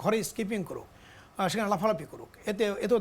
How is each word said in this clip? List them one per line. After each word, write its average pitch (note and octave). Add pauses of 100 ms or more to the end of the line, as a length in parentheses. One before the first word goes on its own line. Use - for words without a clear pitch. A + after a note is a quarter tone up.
ঘরে G#3+ (140)
স্কিপিং G#3+
করুক, -
আহ, -
সেখানে G3+
লাফালাফি F#3+
করুক, - (200)
এতে, G#3 (200)
এতেও A3